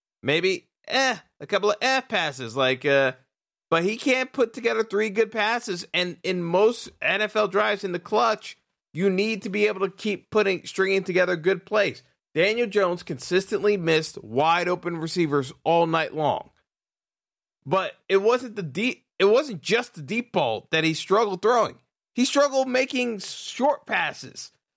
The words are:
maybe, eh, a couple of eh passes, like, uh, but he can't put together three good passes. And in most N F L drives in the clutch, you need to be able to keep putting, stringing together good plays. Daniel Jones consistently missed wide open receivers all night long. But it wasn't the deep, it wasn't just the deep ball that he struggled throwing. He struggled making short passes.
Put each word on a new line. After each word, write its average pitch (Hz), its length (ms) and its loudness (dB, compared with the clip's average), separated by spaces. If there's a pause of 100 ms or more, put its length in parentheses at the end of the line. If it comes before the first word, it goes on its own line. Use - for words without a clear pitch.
(220)
maybe, 170 460 0 (180)
eh, 262 300 0 (240)
a 143 60 -12
couple 208 240 0
of - 120 0
eh 262 200 2
passes, 131 540 -4
like, 131 280 2
uh, 139 280 4 (580)
but 165 120 2
he 214 140 0
can't 262 360 0
put 226 200 0
together 226 320 -2
three 214 260 -2
good 220 220 0
passes. 214 600 -2
And 180 300 -2
in 180 220 -2
most 202 460 2 (100)
N 185 220 0
F 214 120 -4
L 214 140 2
drives 208 340 0
in 190 80 -6
the 175 80 -4
clutch, 220 580 -2 (380)
you 190 160 0
need 202 320 -2
to 233 60 -8
be 208 180 2
able 190 140 -2
to 196 100 0
keep - 400 -6
putting, 196 340 0
stringing 190 380 0
together 180 320 0
good 175 320 -2
plays. 202 380 -2 (300)
Daniel 214 340 2
Jones 190 340 0
consistently 190 760 -2
missed 160 460 -2
wide 160 460 0
open 175 300 -4
receivers 151 540 -2 (120)
all 170 220 4
night 160 280 -2
long. 147 360 -2 (1160)
But 180 260 -2 (160)
it 190 100 4
wasn't 233 380 0
the 202 60 -6
deep, 170 440 -4 (120)
it 190 80 6
wasn't 226 340 2
just 233 340 -2
the 160 80 -14
deep 220 300 -4
ball 120 380 0
that 160 140 2
he 160 100 0
struggled 196 480 0
throwing. 220 340 2 (380)
He 247 120 2
struggled 269 420 2
making 247 520 -2
short - 680 -2
passes. 160 640 -6 (240)